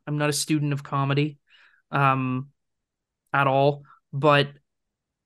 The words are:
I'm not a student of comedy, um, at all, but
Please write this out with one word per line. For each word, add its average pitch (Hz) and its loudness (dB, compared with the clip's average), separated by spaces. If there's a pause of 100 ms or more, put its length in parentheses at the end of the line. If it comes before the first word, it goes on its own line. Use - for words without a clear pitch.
I'm 147 -4
not 147 0
a - -2
student 147 -2
of 139 -4
comedy, 143 -2 (520)
um, 131 0 (840)
at 139 2
all, 139 2 (300)
but 143 2 (760)